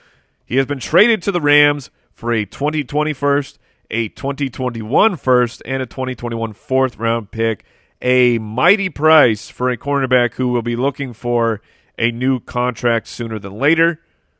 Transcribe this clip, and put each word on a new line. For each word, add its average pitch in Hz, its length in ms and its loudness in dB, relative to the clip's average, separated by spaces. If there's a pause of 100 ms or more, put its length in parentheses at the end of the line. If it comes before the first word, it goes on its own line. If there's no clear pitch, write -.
(460)
He 123 120 -2
has 135 80 2
been 135 140 -4
traded 208 440 2
to 202 80 -2
the 175 100 0
Rams 147 480 2 (220)
for 117 200 -4
a 110 140 0
twenty 151 380 -4
twenty 147 300 -2
first, 143 440 -2 (320)
a 113 200 -2
twenty 139 400 -6
twenty-one 127 680 0
first, 123 500 2
and 135 160 -4
a 127 40 -6
twenty 127 300 -6
twenty-one 113 380 -4
fourth 131 440 0
round 113 340 -2
pick. 113 320 -2 (380)
A 123 380 4
mighty 156 500 0
price 147 600 4
for 127 200 -2
a 123 80 -2
cornerback 127 560 0
who 127 160 -2
will 123 120 0
be 117 140 -2
looking 131 380 -2
for 117 480 -2 (360)
a 117 140 0
new 127 300 0
contract 120 640 -2
sooner 113 320 -6
than 98 180 -10
later. 160 440 0 (380)